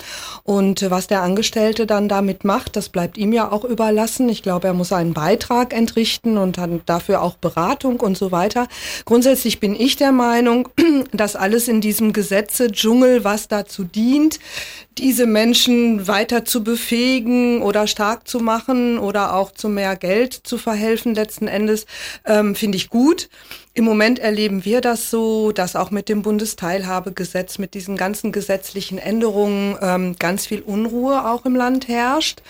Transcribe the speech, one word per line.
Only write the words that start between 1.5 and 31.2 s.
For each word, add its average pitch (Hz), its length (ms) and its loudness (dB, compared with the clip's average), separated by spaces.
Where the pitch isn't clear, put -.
dann 208 240 2
damit 196 340 0
macht, 208 320 -2
das 202 140 -4
bleibt 175 300 -4
ihm 208 120 2
ja 220 200 2
auch 208 120 -4
überlassen. 226 680 0
Ich 220 120 -2
glaube, 180 280 -2
er 180 40 0
muss 180 180 0
einen 170 220 0
Beitrag 220 600 0
entrichten 226 640 0
und 185 180 0
dann 170 300 -4
dafür 175 340 0
auch 175 140 -2
Beratung 240 640 -2
und 196 180 0
so 185 140 -2
weiter. 214 360 0
Grundsätzlich 247 540 4
bin 208 200 0
ich 262 160 2
der 277 160 4
Meinung, 240 640 4
<clears throat> 302 380 4
dass 208 220 -2
alles 220 320 0
in 220 140 4
diesem 214 320 0
Gesetze-Dschungel, 220 1080 2
was 208 240 -2
dazu 202 360 -6
dient, 262 560 2
diese 247 260 2
Menschen 233 840 2
weiter 226 380 0
zu 233 180 -2
befähigen 240 1000 0
oder 208 240 2
stark 214 400 -2
zu 247 120 -4
machen 233 600 0
oder 202 360 -2
auch 196 160 -2
zu - 160 -8
mehr 196 280 -2
Geld 208 380 -2
zu 233 160 -6
verhelfen 220 560 -2
letzten 214 320 -4
Endes, 214 400 -2
ähm, 214 260 4
finde 208 240 -2
ich - 140 -6
gut. 269 360 2
Im 233 120 2
Moment 220 340 2
erleben 214 460 0
wir 233 160 0
das 233 280 -2
so, 220 420 0
dass 185 240 -2
auch 180 140 -2
mit 202 200 -4
dem 208 120 0
Bundesteilhabegesetz, 185 800 -6
mit 190 160 -8
diesen 190 240 -8
ganzen 202 340 -4
gesetzlichen 196 680 -6
Änderungen, 202 840 0
ähm, 185 380 -2
ganz 180 260 -2
viel 208 160 -6
Unruhe 240 680 -2